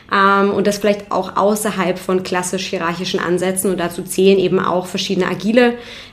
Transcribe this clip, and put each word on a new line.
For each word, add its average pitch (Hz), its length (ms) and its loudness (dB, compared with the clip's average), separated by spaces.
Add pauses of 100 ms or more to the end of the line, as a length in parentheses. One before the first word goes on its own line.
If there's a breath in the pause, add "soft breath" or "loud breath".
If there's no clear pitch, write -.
(120)
ähm, 196 400 4
und 196 160 0
das 202 120 0
vielleicht 202 300 0
auch - 280 -2
außerhalb 190 600 0
von 185 260 -2
klassisch 185 420 -2
hierarchischen 175 560 -4
Ansätzen. 185 500 0
Und 175 80 -2
dazu 170 240 -4
zählen 190 340 4
eben 185 220 2
auch 180 280 -2
verschiedene 185 400 -2
agile, 233 480 2 (380 loud breath)